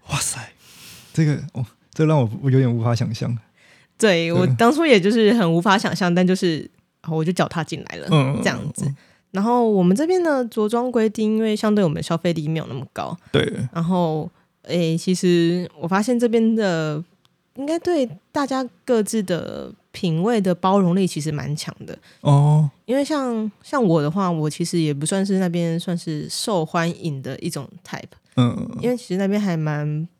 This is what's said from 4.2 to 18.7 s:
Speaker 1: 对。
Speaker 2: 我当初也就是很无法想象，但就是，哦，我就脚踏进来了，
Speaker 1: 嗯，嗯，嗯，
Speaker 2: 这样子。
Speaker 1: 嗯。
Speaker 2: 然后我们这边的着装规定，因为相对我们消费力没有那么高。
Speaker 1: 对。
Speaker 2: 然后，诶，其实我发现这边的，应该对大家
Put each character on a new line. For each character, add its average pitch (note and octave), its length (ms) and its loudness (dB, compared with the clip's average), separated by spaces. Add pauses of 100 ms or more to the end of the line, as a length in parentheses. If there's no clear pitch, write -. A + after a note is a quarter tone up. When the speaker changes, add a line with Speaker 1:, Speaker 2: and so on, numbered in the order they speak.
Speaker 1:
对。 E3+ 40 -2
Speaker 2:
我 F3+ 120 4 (120)
当 A#3 160 6
初 D#4+ 120 0
也 B3+ 140 8
就 F3+ 100 2
是 A3 260 4
很 F3 180 2
无 E3+ 80 4
法 F#3+ 160 4
想 F3+ 180 -2
象， F3 180 0
但 F#3 120 4
就 F#3 100 4
是， E3+ 340 -2 (340)
哦， D#3+ 140 -4
我 D#3+ 60 0
就 E3 80 0
脚 F3 160 0
踏 E3 160 -4
进 - 260 -8
来 - 80 -14
了， D2 120 -12
Speaker 1:
嗯， C#3+ 240 4
嗯， - 40 -2
嗯， - 60 -4
Speaker 2:
这 D3+ 60 2
样 - 240 -6
子。 - 120 -6
Speaker 1:
嗯。 C#3 100 -2 (360)
Speaker 2:
然 F#3+ 120 -2
后 A#3+ 260 2
我 G3 140 4
们 F3+ 120 6
这 D4+ 120 0
边 F#4 160 2
的 C#4+ 220 2
着 G#3+ 220 -2
装 A#3+ 240 -2
规 A3+ 180 2
定， G#3+ 280 0
因 A3 60 0
为 G#3+ 120 0
相 G#3+ 180 0
对 G#3 100 4
我 E3 60 2
们 D#3+ 120 -4
消 E3 160 -2
费 E3+ 160 0
力 D#3 140 -4
没 D#3+ 100 -2
有 - 100 -6
那 - 60 -10
么 C3 180 -10
高。 - 240 -6 (160)
Speaker 1:
对。 - 200 2 (200)
Speaker 2:
然 E3+ 120 -4
后， E3 460 -2 (340)
诶， E3 340 0
其 F#3 160 0
实 F3 560 2 (100)
我 D#3 80 -6
发 F#3+ 140 0
现 A#3+ 180 0
这 A#3+ 80 2
边 A3+ 280 2
的， D#3+ 480 -2 (520)
应 C4+ 100 -8
该 D#4+ 140 -2
对 D#4 300 0 (220)
大 C#4+ 140 -2
家 C4 220 -4 (160)